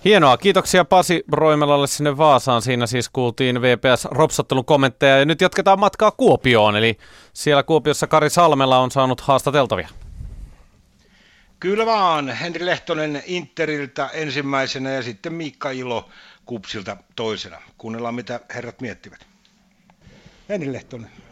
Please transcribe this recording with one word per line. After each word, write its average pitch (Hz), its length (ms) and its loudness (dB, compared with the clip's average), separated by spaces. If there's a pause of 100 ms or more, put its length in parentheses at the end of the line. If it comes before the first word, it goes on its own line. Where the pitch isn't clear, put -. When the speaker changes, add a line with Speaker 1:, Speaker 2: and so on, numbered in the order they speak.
Speaker 1:
Hienoa. 160 320 6
Kiitoksia 185 480 2
Pasi 180 460 2
Roimelalle 147 560 2
sinne 143 300 -4
Vaasaan. 135 440 4
Siinä 120 260 -2
siis 117 220 -4
kuultiin 123 520 -2
V 123 160 2
P - 60 -14 (120)
S - 100 -6
Ropsottelun 131 600 -2
kommentteja. 135 520 4
Ja 139 80 4
nyt 156 160 0
jatketaan 190 380 2
matkaa 208 320 2
Kuopioon. 120 640 4
Eli 110 220 0 (360)
siellä 143 300 0
Kuopiossa 151 440 0
Kari 151 220 2
Salmela 139 480 4
on 127 140 2
saanut 131 300 0
haastateltavia. 131 680 0 (1700)
Speaker 2:
Kyllä 208 260 -2
vaan. 175 440 0
Henri 165 360 -8
Lehtonen 156 600 -4
Interiltä 151 880 -6
ensimmäisenä 139 760 -4
ja 135 100 -4
sitten 120 320 -10
Miikka 147 380 -10
Ilo 127 380 -6 (360)
Kupsilta 107 520 -12 (180)
toisena. 104 420 -8 (200)
Kuunnellaan, 117 380 -8
mitä 120 240 -10 (160)
herrat 120 260 -14
miettivät. 101 440 -16 (1200)
Henri 160 240 -6
Lehtonen, 117 360 -16 (220)